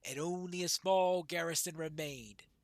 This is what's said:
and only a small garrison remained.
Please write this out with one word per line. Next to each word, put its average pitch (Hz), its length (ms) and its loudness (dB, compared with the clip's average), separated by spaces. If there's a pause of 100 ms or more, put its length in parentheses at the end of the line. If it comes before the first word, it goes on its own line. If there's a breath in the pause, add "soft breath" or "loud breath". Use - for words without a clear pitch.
and 131 140 -6
only 180 440 -2
a 175 60 0
small 185 540 4
garrison 165 540 -2
remained. 151 640 -6 (200)